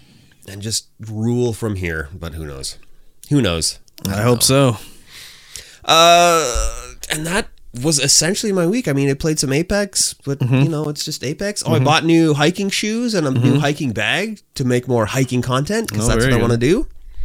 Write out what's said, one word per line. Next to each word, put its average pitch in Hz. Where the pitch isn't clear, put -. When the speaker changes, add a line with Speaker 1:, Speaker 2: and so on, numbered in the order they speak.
Speaker 1:
and 101
just 107
rule 113
from 107
here, 80
but 82
who 80
knows? 69
Who 143
knows? 85
Speaker 2:
I 95
Speaker 1:
I 95
don't 107
Speaker 2:
hope 120
Speaker 1:
know. -
Speaker 2:
so. 131
Speaker 1:
Uh, 160
and 156
that 196
was 151
essentially 165
my 180
week. 233
I 151
mean, 139
I 139
played 156
some 135
Apex, 196
but, -
Speaker 2:
Mm-hmm. 127
Speaker 1:
you 143
know, 151
it's 147
just -
Apex. 196
Oh, 156
I 160
Speaker 2:
Mm-hmm. 135
Speaker 1:
bought 151
new 165
hiking 180
shoes 220
and 165
a 135
new 131
Speaker 2:
Mm-hmm. 143
Speaker 1:
hiking 147
bag 143
to 135
make 123
more 117
hiking 127
content, 147
'cause 107
Speaker 2:
Oh, 120
Speaker 1:
that's 113
Speaker 2:
very 135
Speaker 1:
what -
I -
Speaker 2:
good. -
Speaker 1:
wanna 117
do. 170